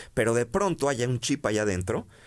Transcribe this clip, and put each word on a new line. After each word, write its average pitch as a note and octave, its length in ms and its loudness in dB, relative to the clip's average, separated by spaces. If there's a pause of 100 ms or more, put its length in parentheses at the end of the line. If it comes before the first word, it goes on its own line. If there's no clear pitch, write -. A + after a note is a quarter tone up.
(140)
pero A#2 200 2
de A#2+ 120 2
pronto F3 420 0
hay B2+ 160 0
un B2 160 0
chip - 260 -2
allá G#2+ 180 2
adentro G2+ 440 -2 (200)